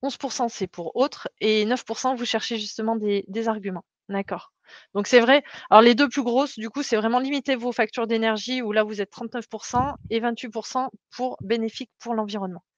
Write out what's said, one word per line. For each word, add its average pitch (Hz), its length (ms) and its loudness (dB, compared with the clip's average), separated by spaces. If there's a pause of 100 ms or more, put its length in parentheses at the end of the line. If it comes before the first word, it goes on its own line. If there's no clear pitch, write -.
Onze 254 140 -4
pour 262 160 -6
cent, 240 160 -2
c'est 196 200 -4
pour - 280 -10
autre. - 340 0 (120)
Et 214 240 4
neuf 240 180 0
pour - 160 -8
cent, 262 160 0
vous 240 100 -4
cherchez 226 320 -2
justement 220 380 -4
des, 208 320 0
des 220 220 -4
arguments. 190 340 -6 (240)
D'accord. 196 460 -8 (400)
Donc, 202 140 -2
c'est 247 120 8
vrai. 262 240 6 (260)
Alors, 202 120 12
les 240 120 10
deux 262 140 4
plus 247 160 -2
grosses, 247 340 0
du 214 120 -8
coup, 277 140 -6
c'est 240 120 0
vraiment 226 240 2
limiter 269 380 -2
vos 233 160 -4
factures 226 340 -2
d'énergie, 226 540 -2
où 214 100 -4
là, 214 120 4
vous 208 180 -4
êtes 196 80 -4
trente-neuf 233 400 -10
pour - 160 -12
cent 262 300 0 (140)
et 226 120 0
vingt-huit 233 280 -4
pour 214 180 -8
cent 262 220 -4 (220)
pour 247 300 -6
bénéfique 226 580 -4
pour 233 140 -6
l'environnement. 202 500 -6 (140)